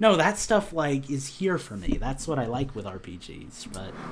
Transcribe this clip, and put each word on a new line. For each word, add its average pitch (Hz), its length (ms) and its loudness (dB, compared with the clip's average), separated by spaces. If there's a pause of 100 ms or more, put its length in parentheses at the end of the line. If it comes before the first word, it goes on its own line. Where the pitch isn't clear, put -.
no, 208 160 8
that 190 200 4
stuff, 202 360 2
like, 143 360 0
is 135 180 -2
here 185 300 0
for 202 200 -8
me. - 220 0
That's - 280 -4
what 147 120 0
I 120 60 2
like 127 300 -2
with 101 100 -6
R 95 140 -8
P 87 180 -12
Gs, - 540 -14
but - 220 -10 (180)